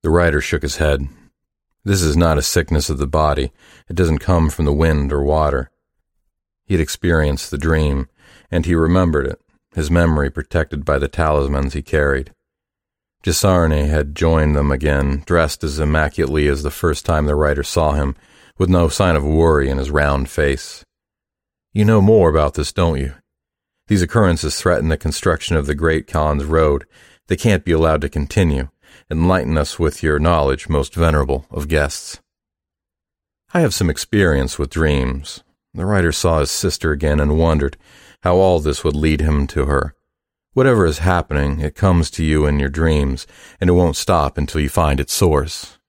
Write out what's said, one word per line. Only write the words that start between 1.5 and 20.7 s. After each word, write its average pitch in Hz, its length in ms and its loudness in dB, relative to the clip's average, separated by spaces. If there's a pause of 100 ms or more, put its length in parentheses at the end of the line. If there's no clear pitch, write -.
"This 98 180 0
is 78 140 0
not 82 220 2
a 71 40 0
sickness 78 480 -2
of 71 100 -4
the 71 140 -4 (100)
body. 73 280 0 (380)
It 82 80 -8
doesn't 80 220 2
come 82 300 2
from 82 140 -4
the 71 80 0
wind 73 400 0
or 71 100 -2
water." 71 500 -2 (920)
He 104 120 -4
had 82 40 2
experienced 76 720 -2
the 73 60 -6
dream, 76 500 0 (420)
and 80 160 -2
he 85 100 0
remembered 80 520 2
it, - 140 -10 (320)
his 78 180 -4
memory 80 380 2
protected 76 560 -6
by 71 140 0
the 69 100 -2
talismans 69 640 0
he 76 80 -6
carried. 71 520 -2 (880)
Gisarni 82 680 2
had 76 280 -2
joined 78 400 2
them 71 160 0
again, 71 540 -2
dressed 82 400 -2
as 73 140 -6
immaculately 76 680 0
as 69 160 0
the 71 80 -4
first - 340 -4
time 78 200 0
the 73 100 0
rider 73 280 0
saw 78 280 0
him, 71 240 -2 (420)
with 90 120 0
no 85 180 4
sign 85 300 0
of 71 80 -2
worry 78 440 2
in 67 100 -2
his 67 120 -6
round 71 380 0
face. - 560 -4 (880)